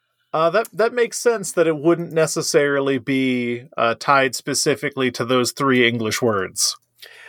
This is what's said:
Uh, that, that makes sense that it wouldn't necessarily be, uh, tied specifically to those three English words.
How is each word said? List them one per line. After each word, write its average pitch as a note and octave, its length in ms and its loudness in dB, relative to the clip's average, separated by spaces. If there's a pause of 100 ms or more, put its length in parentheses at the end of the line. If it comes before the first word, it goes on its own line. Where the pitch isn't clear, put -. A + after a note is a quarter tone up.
(320)
Uh, E3 180 2
that, A3 220 0
that A#3 220 0
makes A#3+ 240 -2
sense A3 340 -2
that E3 140 2
it D#3+ 100 0
wouldn't E3 360 0
necessarily C#3+ 880 0
be, B2 680 -2 (120)
uh, A#2 220 0
tied C3+ 360 2
specifically C3+ 760 -2
to B2+ 120 -4
those B2 280 0
three B2+ 340 2
English A2+ 360 -2
words. G2+ 540 -2 (520)